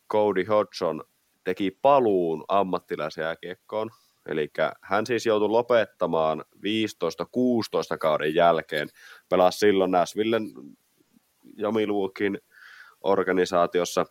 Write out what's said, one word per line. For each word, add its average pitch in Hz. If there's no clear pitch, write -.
Cody 104
Hodgson 98
teki 92
paluun 98
ammattilaisjääkiekkoon. 87
Elikkä 78
hän 104
siis 117
joutui 107
lopettamaan 87
viisitoista 104
kuusitoista 117
kauden 76
jälkeen. 80
Pelasi 90
silloin 95
Nashvillen 107
ja 104
Milwaukeein 101
organisaatiossa 90